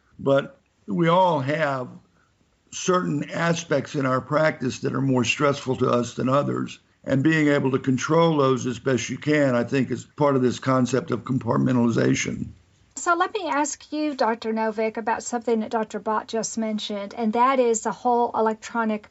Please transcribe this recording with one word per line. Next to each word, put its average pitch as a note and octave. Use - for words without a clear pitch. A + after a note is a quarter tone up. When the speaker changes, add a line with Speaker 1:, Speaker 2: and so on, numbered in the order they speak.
Speaker 1:
But C#3
we F3
all F3
have C#3
certain F3
aspects E3
in C#3
our C3
practice D3
that C3+
are C3
more C3
stressful C#3
to B2
us A#2+
than B2+
others. C3
And C3+
being D#3
able C#3
to C3
control D#3
those C3
as A#2+
best B2+
you B2
can, C#3+
I A#2+
think, B2
is A2+
part C#3+
of C3
this B2
concept C3
of A#2
compartmentalization. B2+
Speaker 2:
So F4
let F#4
me F#4
ask D4
you, D4+
Doctor A3+
Novick, A3
about A3
something A#3
that G#3+
Doctor A3
Bott G#3+
just A3
mentioned, G#3+
and A3+
that B3+
is A#3
the A3
whole A#3+
electronic A3